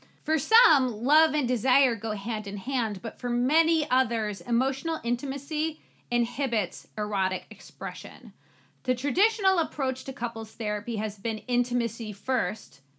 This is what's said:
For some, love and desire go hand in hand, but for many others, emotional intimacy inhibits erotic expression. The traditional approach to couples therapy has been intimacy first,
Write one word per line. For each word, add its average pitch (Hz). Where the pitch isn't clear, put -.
For 311
some, 269
love 302
and 285
desire 254
go 220
hand 208
in 202
hand, 226
but 233
for 247
many 311
others, 226
emotional 269
intimacy 277
inhibits 233
erotic 190
expression. -
The 254
traditional 381
approach 262
to 269
couples 226
therapy 208
has 208
been 220
intimacy 240
first, 220